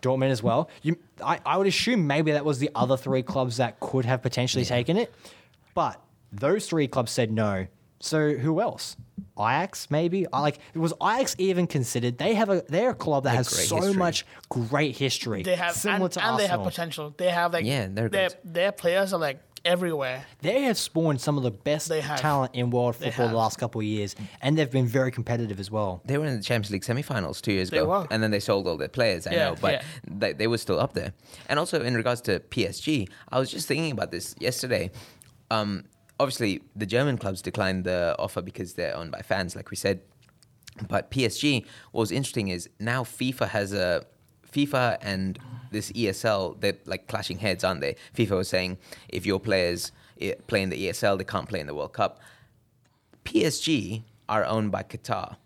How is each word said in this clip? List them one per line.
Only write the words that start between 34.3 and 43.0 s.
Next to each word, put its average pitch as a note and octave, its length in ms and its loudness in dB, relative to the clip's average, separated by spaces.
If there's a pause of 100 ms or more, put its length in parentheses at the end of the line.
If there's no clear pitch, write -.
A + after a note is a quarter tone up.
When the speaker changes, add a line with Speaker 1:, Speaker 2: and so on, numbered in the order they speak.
Speaker 2:
yesterday. G2+ 520 -2 (600)
Um, G#2 320 -2 (360)
obviously, A#2+ 420 0 (140)
the G#2 100 -2
German A#2+ 320 2
clubs F#2+ 240 -4
declined F#2 420 -2
the F2 360 0
offer - 220 -4
because F2 320 -10
they're E2+ 220 -4
owned D#2+ 160 -8
by - 100 -8
fans, F#2 340 -2
like - 160 -12
we A2 60 -10
said. F#2+ 240 0 (840)
But - 220 -2
P B2+ 160 0
S G2+ 120 0
G, C#3 280 2 (260)
what - 100 0
was G#2 100 2
interesting A2+ 380 -2
is F2 200 -6 (100)
now A#2+ 240 -2